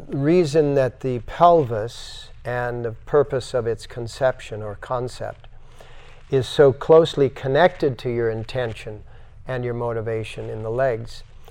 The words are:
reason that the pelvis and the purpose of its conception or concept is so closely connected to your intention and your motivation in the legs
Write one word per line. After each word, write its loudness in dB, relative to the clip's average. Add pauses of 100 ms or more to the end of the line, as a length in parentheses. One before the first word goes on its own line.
(140)
reason 4
that 0
the -2
pelvis 2 (160)
and -4
the -4
purpose 0
of 0
its -4
conception -4
or -8
concept -8 (800)
is 2
so 6
closely 4
connected 0
to -6
your -2
intention -6 (460)
and -4
your -4
motivation -6
in -10
the -6
legs -2 (280)